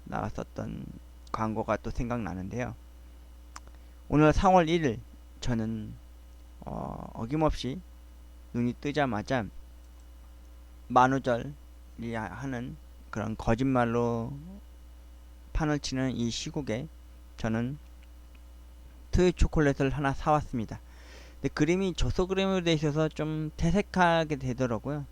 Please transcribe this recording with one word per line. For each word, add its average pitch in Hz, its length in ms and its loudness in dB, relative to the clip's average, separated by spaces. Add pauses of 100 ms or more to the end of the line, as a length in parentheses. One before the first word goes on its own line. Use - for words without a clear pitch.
나왔었던 107 800 -6 (460)
광고가 110 460 -2
또 - 120 -6
생각나는데요. 113 840 -4 (1300)
오늘 151 260 8
사월 185 360 6
일일 151 300 2 (420)
저는, 113 520 -2 (680)
어, - 520 -10
어김없이 139 680 0 (720)
눈이 120 260 0
뜨자마자 131 640 0 (1400)
만우절이 127 1300 2
하는 120 640 -6 (320)
그런 107 260 -4
거짓말로 120 960 2 (1200)
판을 151 260 2
치는 131 320 -2
이 117 180 -2
시국에 127 580 -4 (500)
저는 120 400 -2 (1300)
투유 180 220 6
초콜릿을 143 580 4
하나 139 220 0
사왔습니다. 139 640 0 (560)
근데 139 180 -4
그림이 175 420 2
조소 180 320 2
그림으로 190 360 0
돼 165 100 4
있어서 156 360 2
좀 156 480 -4
퇴색하게 170 800 2
되더라고요. 131 760 -2